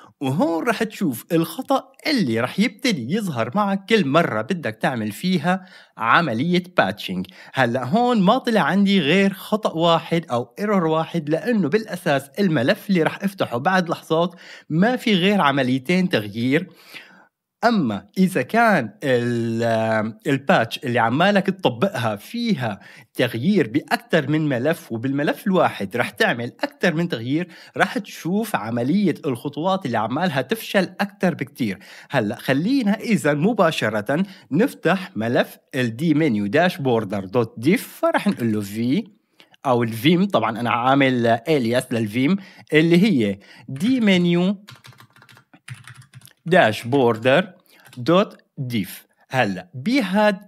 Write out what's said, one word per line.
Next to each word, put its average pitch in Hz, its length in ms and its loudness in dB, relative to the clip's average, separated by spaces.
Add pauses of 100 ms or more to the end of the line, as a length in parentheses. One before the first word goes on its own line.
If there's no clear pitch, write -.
(200)
وهون 269 480 0
رح 220 140 -2
تشوف 151 500 -4
الخطأ 165 600 -2 (140)
اللي 143 340 0
رح 123 200 -2
يبتدي 185 540 -2
يظهر 147 400 -4
معك 196 340 -2
كل 208 180 2
مرة 131 360 2
بدك 120 320 -6
تعمل 110 380 -4
فيها 180 520 -2 (340)
عملية 147 640 2 (140)
باتشنج. 95 500 -2 (280)
هلأ 123 300 0
هون 226 380 2
ما 220 160 4
طلع 226 220 0
عندي 190 400 2
غير 196 320 2
خطأ - 400 -4
واحد 165 580 0
أو 123 280 -4
ايرور 196 280 0
واحد، 156 420 -2
لأنه 180 400 0
بالأساس 180 720 -2
الملف 147 500 0
اللي 180 140 2
رح 156 220 -4
افتحه 127 340 -4
بعد 185 300 0
لحظات 170 460 -2 (360)
ما 208 260 2
في 233 180 -2
غير 190 260 2
عمليتين 139 680 0
تغيير. 120 600 -2 (960)
أما 135 420 0 (120)
إذا 175 240 2
كان 196 480 2 (140)
ال-، 113 1080 0 (120)
الباتش 139 520 0
اللي 120 200 -2
عمالك 175 480 2
تطبقها 127 720 -2
فيها 147 640 -4 (340)
تغيير 131 540 0
بأكتر 143 640 -2
من 156 180 0
ملف، 139 440 -2
وبالملف 135 540 -4
الواحد 127 500 0
رح 120 140 -2
تعمل 123 420 -2 (100)
أكتر 185 320 -2
من 170 140 -2
تغيير، 139 400 -4 (280)
رح 190 220 0
تشوف 202 580 -4
عملية 123 580 0 (120)
الخطوات 156 600 -4
اللي 117 120 -2
عمالها 135 440 -2
تفشل 190 460 -2 (120)
أكتر 190 340 -2
بكتير. 113 440 -6 (320)
هلأ 117 260 -2
خلينا 202 580 0
إذا 190 400 0
مباشرة 151 920 0 (260)
نفتح 185 680 0
ملف 120 420 -2 (160)
ال 120 220 -2
دي 151 180 2
منيو 117 320 2
داش 147 320 2
بوردر 107 460 0
دوت 110 340 -2
ديف، 170 440 0
فرح 330 260 0
نقول 120 240 0
له 107 80 -2
في 117 440 -2 (640)
أو 123 160 2
الفيم، 120 420 2
طبعا 113 360 0
أنا 120 100 -2
عامل 127 560 2
الياس 123 640 0
للفيم 120 440 0 (360)
اللي 170 300 6
هي 110 360 2 (300)
دي 208 320 -2
منيو 185 640 2 (1800)
داش 135 400 2
بوردر 127 640 2 (440)
دوت 170 460 0 (160)
ديف. 117 480 -6 (240)
هلأ 101 440 -2
بهاد 208 720 0